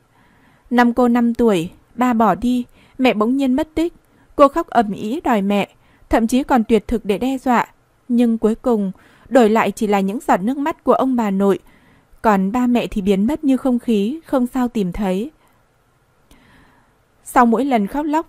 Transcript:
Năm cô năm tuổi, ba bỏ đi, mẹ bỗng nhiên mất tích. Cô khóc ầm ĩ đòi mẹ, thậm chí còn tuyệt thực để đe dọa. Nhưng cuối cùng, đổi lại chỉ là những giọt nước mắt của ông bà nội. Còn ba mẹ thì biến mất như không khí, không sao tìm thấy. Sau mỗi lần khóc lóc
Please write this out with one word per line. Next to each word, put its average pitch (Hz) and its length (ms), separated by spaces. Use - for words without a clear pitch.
Năm 240 220
cô 247 160
năm 233 260
tuổi, 190 360
ba 247 180
bỏ 220 220
đi, 240 300
mẹ 254 160
bỗng 226 220
nhiên 262 180
mất 311 200
tích. 339 180
Cô 285 120
khóc 330 180
ầm 214 260
ĩ 220 280
đòi 233 220
mẹ, 202 260
thậm 226 180
chí 254 160
còn 254 220
tuyệt 214 240
thực 226 160
để 196 140
đe 262 200
dọa. 240 280
Nhưng 233 300
cuối 220 160
cùng, 208 380
đổi 226 220
lại 214 200
chỉ 220 160
là 202 140
những 190 180
giọt 226 120
nước 254 180
mắt 311 260
của 233 100
ông 262 220
bà 220 140
nội. 196 280
Còn 196 300
ba 247 140
mẹ 240 200
thì 196 160
biến 196 240
mất 302 180
như 262 120
không 247 220
khí, 233 460
không 254 220
sao 247 220
tìm 190 240
thấy. 202 380
Sau 247 220
mỗi 233 180
lần 233 220
khóc 294 200
lóc 311 220